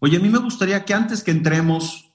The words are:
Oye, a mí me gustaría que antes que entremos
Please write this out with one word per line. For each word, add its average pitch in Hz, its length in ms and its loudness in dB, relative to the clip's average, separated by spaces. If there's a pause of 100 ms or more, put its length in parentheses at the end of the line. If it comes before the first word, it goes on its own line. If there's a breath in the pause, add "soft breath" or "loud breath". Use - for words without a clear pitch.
Oye, 151 160 4
a 180 40 0
mí 202 80 2
me 233 100 4
gustaría 196 460 -2
que 202 80 -4
antes 220 300 -2
que 180 80 -4
entremos 160 840 0